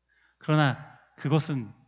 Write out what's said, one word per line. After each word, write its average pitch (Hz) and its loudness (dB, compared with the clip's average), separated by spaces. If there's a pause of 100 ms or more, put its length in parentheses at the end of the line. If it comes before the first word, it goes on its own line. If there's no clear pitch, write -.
(380)
그러나 151 2 (380)
그것은 139 -2 (160)